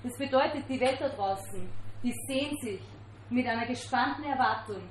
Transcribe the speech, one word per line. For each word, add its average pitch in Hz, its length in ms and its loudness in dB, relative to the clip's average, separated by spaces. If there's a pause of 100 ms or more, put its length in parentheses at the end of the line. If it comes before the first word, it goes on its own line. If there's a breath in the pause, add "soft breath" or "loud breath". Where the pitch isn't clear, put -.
Das 240 140 -6
bedeutet, 277 520 2
die 262 100 -2
Welt 262 220 4
da 277 80 0
draußen, 196 580 -2 (360)
die 247 100 0 (140)
sehnt 294 340 0
sich 202 180 -4 (500)
mit 247 180 2
einer 233 180 2
gespannten 262 580 0
Erwartung 254 680 2